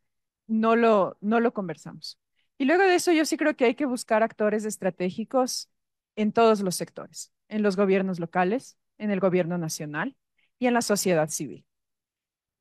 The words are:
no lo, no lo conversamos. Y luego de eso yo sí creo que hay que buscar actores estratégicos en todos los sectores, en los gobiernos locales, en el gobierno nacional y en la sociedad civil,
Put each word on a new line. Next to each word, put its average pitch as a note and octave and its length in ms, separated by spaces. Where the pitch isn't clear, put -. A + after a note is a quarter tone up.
no A3+ 280
lo, A3+ 460
no A3 180
lo A#3 140
conversamos. - 680
Y C4 80
luego E4+ 180
de F#4 120
eso F4+ 160
yo D#4+ 140
sí D4 120
creo D4+ 180
que B3+ 100
hay A#3 100
que D4 100
buscar A#3 380
actores G#3+ 420
estratégicos G#3+ 1040
en G#3+ 160
todos A3 300
los F#3 140
sectores, - 560
en G#3+ 160
los G3+ 140
gobiernos F#3+ 420
locales, F3+ 580
en G#3+ 140
el F#3+ 80
gobierno F3+ 380
nacional D#3+ 580
y B3 80
en A#3+ 80
la A#3 60
sociedad F3+ 480
civil, B2+ 360